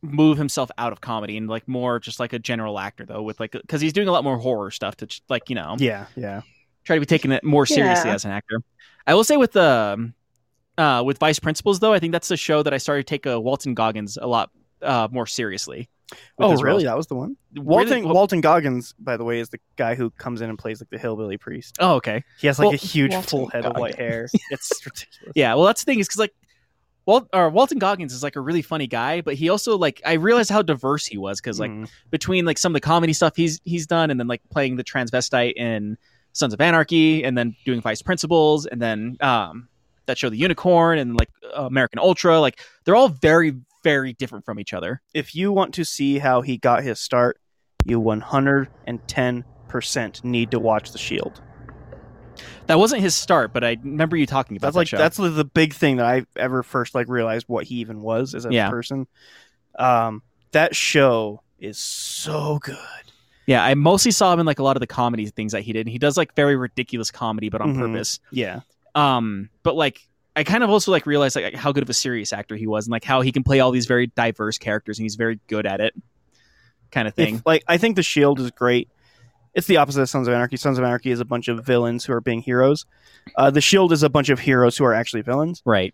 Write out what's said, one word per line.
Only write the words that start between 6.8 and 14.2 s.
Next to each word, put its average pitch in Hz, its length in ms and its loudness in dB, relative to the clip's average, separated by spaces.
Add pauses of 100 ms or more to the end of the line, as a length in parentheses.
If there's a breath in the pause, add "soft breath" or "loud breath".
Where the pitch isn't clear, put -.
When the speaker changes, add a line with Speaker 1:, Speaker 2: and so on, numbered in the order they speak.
Speaker 1:
try 165 100 0
to 160 60 2
be 147 40 -4
taken 156 280 2
it - 100 -2
more 147 220 4
seriously 180 440 2
Speaker 3:
Yeah. 104 60 0
Speaker 1:
as - 100 -6
an 101 60 -6
actor. 107 300 -6 (440 soft breath)
I 143 100 4
will 214 100 6
say 302 120 4
with 254 160 4
the, 120 440 4
um, 117 160 -8 (640)
uh, 143 260 2
with 135 140 -2
Vice 156 220 2
Principals, 175 400 -2
though, 220 120 4
I 202 80 4
think 165 140 -4
that's 170 160 -4
the 175 80 -2
show 151 260 0
that 147 100 0
I 135 40 -2
started 139 300 -4
to - 20 -20
take, 151 180 -6
uh, 120 140 -2
Walton 131 320 -4
Goggins 107 480 -2